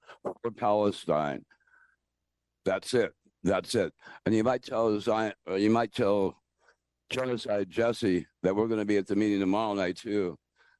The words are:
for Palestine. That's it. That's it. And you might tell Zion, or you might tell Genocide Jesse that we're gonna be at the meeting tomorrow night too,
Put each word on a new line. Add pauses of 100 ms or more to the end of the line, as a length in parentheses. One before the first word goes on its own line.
(220)
for
Palestine. (1200)
That's
it. (300)
That's
it. (340)
And
you
might
tell
Zion, (140)
or
you
might
tell (720)
Genocide
Jesse (180)
that
we're
gonna
be
at
the
meeting
tomorrow
night
too, (420)